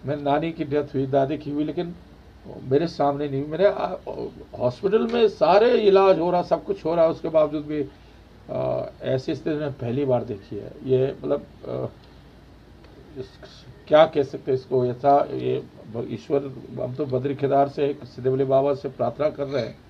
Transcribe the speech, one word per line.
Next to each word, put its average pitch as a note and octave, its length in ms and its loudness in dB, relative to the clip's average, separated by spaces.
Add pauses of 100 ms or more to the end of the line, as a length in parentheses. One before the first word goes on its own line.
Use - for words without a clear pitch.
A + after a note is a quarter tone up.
मेरी C#3+ 160 -4
नानी D3 300 0
की D#3+ 120 -6
डेथ C#3+ 200 -2
हुई, C3+ 220 -2
दादी C#3 320 0
की - 140 -10
हुई, D3 120 -4
लेकिन E3+ 320 -6 (680)
मेरे C#3+ 240 2
सामने C#3+ 420 -2
नहीं C3+ 120 -4
हुई। D3+ 80 -6
मेरे, D#3+ 160 0
अ, - 340 0 (600)
hospital G3+ 480 0
में A#3 200 4
सारे G#3 540 4
इलाज F#3+ 380 6
हो F3 120 0
रहा, F3 100 2
सब E3+ 220 -2
कुछ G3 220 -6
हो E3 100 0
रहा, E3 100 6
उसके D#3+ 240 0
बावजूद D3+ 340 2
भी, D3 260 -4 (600)
अ, B2+ 400 -4 (120)
ऐसी C3 340 -2
स्थिति C3 140 -6
मैंने D3 220 -2
पहली B2+ 340 -2
बार B2 180 2
देखी A2 320 -10
है। - 160 -10 (120)
ये C3 400 2
मतलब, C#3+ 220 -2 (220)
अ, B2+ 180 -6 (1300)
इस, - 60 -10 (600)
क्या D#3 180 8
कह D3+ 180 0
सकते C3+ 280 -6
हैं B2+ 80 2
इसको, B2+ 260 0
ऐसा C#3 460 4
ये B2+ 320 -4 (300)
ब-, A2+ 160 -6
ईश्वर, A#2 300 -2 (440)
हम B2 120 -8
तो D3+ 100 -6
बद्री C3 300 -4
केदार C#3 340 0
से, C#3+ 340 -4
सिद्धवली C3 400 -2
बाबा C3+ 300 2
से C3+ 160 -6
प्रार्थना C#3+ 400 -4
कर C#3+ 180 -8
रहे C3+ 160 -4
हैं। - 140 -10 (120)